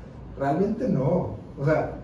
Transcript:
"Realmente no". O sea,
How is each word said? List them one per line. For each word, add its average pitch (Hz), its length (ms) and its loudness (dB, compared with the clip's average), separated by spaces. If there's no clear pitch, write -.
"Realmente 160 500 2
no". 151 580 2
O 139 60 -2
sea, 147 400 2